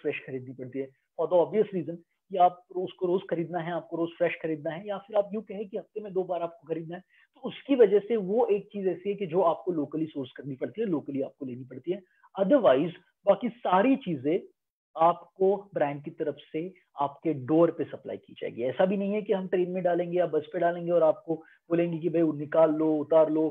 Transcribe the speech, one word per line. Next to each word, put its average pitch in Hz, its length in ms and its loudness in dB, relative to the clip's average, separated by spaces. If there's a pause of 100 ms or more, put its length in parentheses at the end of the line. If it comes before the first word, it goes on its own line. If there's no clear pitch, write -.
fresh 147 260 -6
खरीदनी 131 260 -10
पड़ती 127 260 -10
है 135 100 -8 (320)
for 165 120 -2
the 170 120 6
obvious 202 300 0
reason 170 220 -6 (320)
कि 190 80 -6
आप 180 340 4
रोज 185 200 -6
को - 140 -6
रोज 185 240 0
खरीदना 165 300 -4
है, 165 120 -6
आपको 165 260 -6
रोज 170 200 -2
fresh 170 260 0
खरीदना 160 280 -6
है, 190 160 -10
या 196 100 -6
फिर 208 180 -10
आप 202 180 0
यूं 214 80 -6
कहें 202 280 -12
कि 220 80 -8
हफ्ते 208 240 -12
में 202 120 -10
दो 185 100 0
बार 170 180 -4
आपको 170 260 -8
खरीदना 165 280 -8
है, 185 80 -14 (320)
तो 240 60 -20
उसकी 262 340 -4
वजह 208 240 6
से 233 160 -2
वो 214 300 0
एक 202 220 0
चीज 196 200 -8
ऐसी 175 220 -4
है 202 60 -4
कि 202 100 -6
जो 170 160 0
आपको 165 320 0
locally 156 360 -4
source 135 220 -8
करनी 135 240 -12
पड़ती 147 260 -6
है, 226 60 -2
locally 139 360 -4
आपको - 220 -10
लेनी 127 180 -10
पड़ती 131 280 -8
है। 294 100 -6 (380)
Otherwise, 180 520 6 (340)
बाकी 196 240 2
सारी 214 460 4
चीजें 160 440 -2 (580)
आपको 190 760 2
brand 147 300 -2
की 165 80 -12
तरफ 151 240 -6 (180)
से 170 200 -6 (280)
आपके 151 320 -2
door 156 380 4
पे 147 120 -6
supply - 340 -10
की - 160 -20
जाएगी। 110 300 -8
ऐसा 135 220 2
भी 196 120 2
नहीं 196 160 -4
है 214 80 -2
कि 208 120 -2
हम 190 140 -4
train 180 240 -2
में 180 120 -4
डालेंगे 175 340 0
या 175 80 2
bus 151 280 -2
पे 180 60 -6
डालेंगे 170 320 -2
और 170 120 4
आपको 156 320 2 (340)
बोलेंगे 170 300 0
कि 175 100 -4
भाई 156 300 2
निकाल 160 320 4
लो, 156 240 2
उतार 156 340 4
लो, 156 220 0